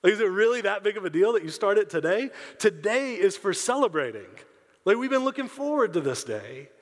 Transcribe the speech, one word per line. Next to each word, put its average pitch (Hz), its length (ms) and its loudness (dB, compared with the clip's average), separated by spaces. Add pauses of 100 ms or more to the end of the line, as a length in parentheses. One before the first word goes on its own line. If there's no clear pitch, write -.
Like, 185 100 6
is 208 60 -2
it 226 60 2
really 220 360 2
that 202 220 -2
big 208 140 0
of 190 80 -8
a 170 40 -2
deal 185 220 4
that 202 120 0
you 160 60 -8
start 202 280 2
it 208 120 2
today? 180 400 -2 (300)
Today 214 540 0
is 196 240 2
for 196 160 -2
celebrating. 156 760 -2 (560)
Like, 208 140 4
we've 254 120 -4
been 262 140 2
looking 262 240 -4
forward 277 460 -2
to 170 80 0
this 131 240 -4
day. 117 420 -10 (140)